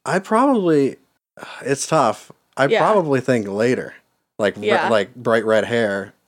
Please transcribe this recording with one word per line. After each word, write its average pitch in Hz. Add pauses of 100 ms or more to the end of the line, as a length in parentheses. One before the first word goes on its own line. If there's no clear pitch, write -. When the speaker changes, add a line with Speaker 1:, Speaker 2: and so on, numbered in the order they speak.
Speaker 1:
I 175
probably, 196 (640)
it's 135
tough. 131 (240)
I 131
Speaker 2:
Yeah. 208
Speaker 1:
probably 160
think 117
later. 107 (440)
Like, 202
re-, 208
Speaker 2:
Yeah. 185
Speaker 1:
like, 196
bright 120
red 110
hair. 101 (120)